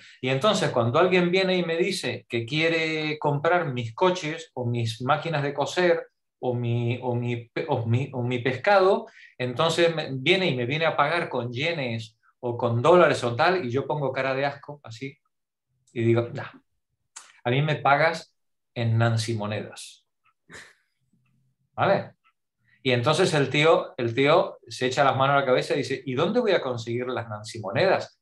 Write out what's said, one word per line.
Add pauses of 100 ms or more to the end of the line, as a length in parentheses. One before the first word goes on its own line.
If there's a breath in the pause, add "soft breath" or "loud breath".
(220 loud breath)
Y
entonces,
cuando
alguien
viene
y
me
dice
que
quiere
comprar
mis
coches
o
mis
máquinas
de
coser (340)
o
mi,
o
mi
pe-,
o
mi,
o
mi
pescado, (300 loud breath)
entonces
me,
viene
y
me
viene
a
pagar
con
yenes (240)
o
con
dólares
o
tal,
y
yo
pongo
cara
de
asco,
así, (760)
y
digo,
"Nah, (960 loud breath)
a
mí
me
pagas (400)
en
Nancy
monedas". (1800 loud breath)
¿Vale? (680)
Y
entonces
el
tío,
el
tío
se
echa
las
manos
a
la
cabeza
y
dice,
"¿Y
dónde
voy
a
conseguir
las
Nancy
monedas?